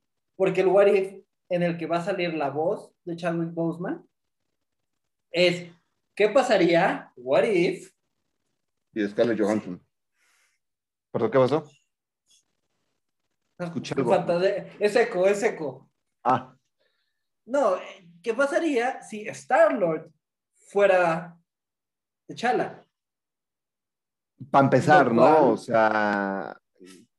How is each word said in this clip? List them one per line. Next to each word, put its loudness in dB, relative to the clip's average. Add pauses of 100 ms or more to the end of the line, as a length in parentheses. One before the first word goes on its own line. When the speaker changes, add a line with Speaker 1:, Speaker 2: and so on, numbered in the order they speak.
(360)
Speaker 1:
porque 0
el 2
What 4
If 0 (360)
en -2
el -2
que -8
va -2
a -6
salir -4
la -4
voz -6 (120)
de -10
Chadwick -6
Boseman -6 (1300)
es, -2 (440)
¿qué 2
pasaría? 0
What 0
if? -2 (1040)
Speaker 2:
Y -4
de -2
Scarlett 0
Johansson. -2 (1300)
¿Perdón, -4
qué 0
pasó? 0 (1900)
Escuché -8
algo. 0
Speaker 1:
Fantasía, -2
es 0
eco, 2
es 0
eco. -8 (340)
Speaker 2:
Ah. -2 (920)
Speaker 1:
No, 0
eh, -18 (120)
¿qué -6
pasaría -2
si -14
Star-Lord 0 (440)
fuera 0 (920)
T'Challa? -4 (1700)
Speaker 2:
Pa' 4
empezar, 4
Speaker 1:
Lo 2
cual 6
Speaker 2:
¿no? 4
O 0
sea, 0 (600)